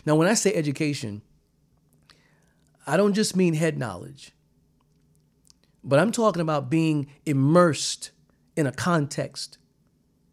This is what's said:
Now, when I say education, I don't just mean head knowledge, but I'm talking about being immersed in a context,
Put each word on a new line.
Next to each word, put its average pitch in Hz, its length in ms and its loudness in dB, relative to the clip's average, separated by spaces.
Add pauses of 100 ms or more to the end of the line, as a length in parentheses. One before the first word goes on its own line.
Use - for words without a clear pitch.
Now, 151 120 2
when 160 100 4
I 214 80 4
say 202 180 0
education, 143 720 -4 (1600)
I 139 120 -2
don't 202 180 2
just 208 220 -2
mean 180 180 2
head 156 240 -2
knowledge, 110 540 -10 (1500)
but 139 160 2
I'm 208 100 2
talking 208 320 0
about 147 260 -2
being 156 380 0 (200)
immersed 151 840 2 (460)
in 156 100 2
a 123 60 -2
context, - 840 -4 (760)